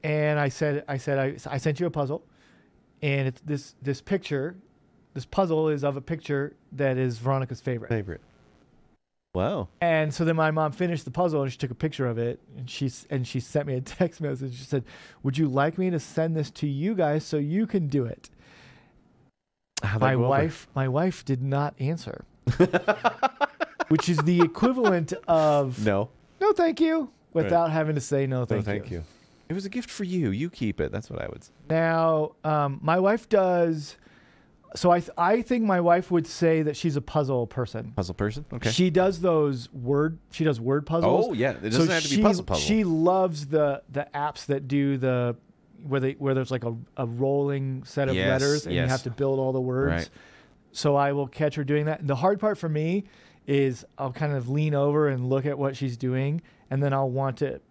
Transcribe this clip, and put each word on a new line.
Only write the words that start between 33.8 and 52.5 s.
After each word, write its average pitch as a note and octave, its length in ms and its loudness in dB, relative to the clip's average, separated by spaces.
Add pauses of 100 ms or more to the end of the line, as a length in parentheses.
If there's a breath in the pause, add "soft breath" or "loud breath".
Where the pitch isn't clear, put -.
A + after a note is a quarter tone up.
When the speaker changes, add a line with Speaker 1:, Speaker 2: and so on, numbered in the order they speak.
Speaker 1:
So F3 160 4
I, F3 100 6
th-, - 180 -10
I G3+ 240 4
think A#3 220 0
my F#3 180 2
wife E3+ 280 4
would E3+ 160 2
say D#3+ 360 2
that D3+ 160 0
she's D#3 180 0
a C#3+ 60 -2
puzzle C3+ 440 0
person. - 480 -8
Speaker 2:
Puzzle F#2 200 -2
person? G#2+ 400 -2
Okay. A#2 160 -2
Speaker 1:
She F3 180 4
does F#3 320 2
those D3 540 0
word, C#3+ 420 0 (140)
she - 140 -2
does C#3+ 140 2
word C3+ 280 0
puzzles. E3 420 4
Speaker 2:
Oh, G4 60 -4
yeah. B2+ 160 2 (120)
It A2 120 -2
Speaker 1:
So C3+ 60 4
Speaker 2:
doesn't E3+ 100 4
have E3 140 2
to D3 40 -4
be C#3+ 80 0
Speaker 1:
she, G#3 60 4
Speaker 2:
puzzle G3+ 220 4
puzzle. D#2+ 180 0
Speaker 1:
she G#3+ 200 2
loves E3+ 680 2
the, D3 420 2
the C#3 240 -6
apps C#3+ 320 -6
that C#3 220 -2
do C#3 280 2
the, B2 400 0 (500)
where C3+ 140 0
they, C3 120 0
where C#3 200 -2
there's, C3 180 0
like, B2 140 -4
a, A#2 100 -4 (220)
a C3+ 80 -4
rolling C3+ 800 -2
set C#3 240 -2
of C3 60 0
Speaker 2:
Yes, F#2 140 2 (120)
Speaker 1:
letters D3 240 0
and - 100 -4
you F2 60 0
Speaker 2:
yes. B2 100 0
Speaker 1:
have C3+ 120 -2
to B2+ 80 -6
build C3+ 280 0
all C3 140 0
the C3 80 0
words. B2+ 320 0
Speaker 2:
Right. - 180 -4 (600 loud breath)
Speaker 1:
So C#3+ 260 0
I C#3+ 160 4
will C#3 160 -2
catch D3 280 -2
her D3+ 80 -2
doing D3 200 2
that. D3+ 160 -4
And D3 80 -4
the C#3 80 0
hard F#3 240 2
part G#3+ 160 0